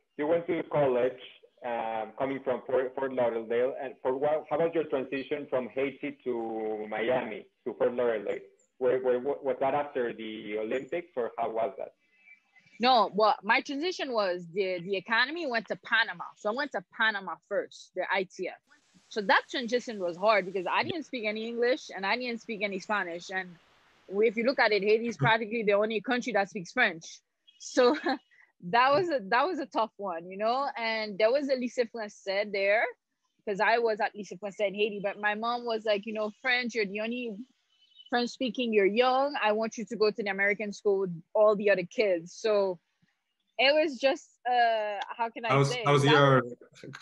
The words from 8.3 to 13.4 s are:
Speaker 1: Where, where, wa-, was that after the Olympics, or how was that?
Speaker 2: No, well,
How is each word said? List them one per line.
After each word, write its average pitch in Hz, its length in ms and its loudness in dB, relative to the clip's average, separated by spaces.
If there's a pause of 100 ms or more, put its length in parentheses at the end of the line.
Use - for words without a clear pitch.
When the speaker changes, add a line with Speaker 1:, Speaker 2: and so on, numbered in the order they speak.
Speaker 1:
Where, 127 240 2
where, 127 200 2
wa-, 135 220 -4
was 131 180 -2
that 135 140 0
after 139 380 -2
the 110 460 -8
Olympics, 131 580 -6
or 113 220 -4
how 117 120 -4
was 110 280 -2
that? - 140 -10 (880)
Speaker 2:
No, 226 340 6
well, 208 300 4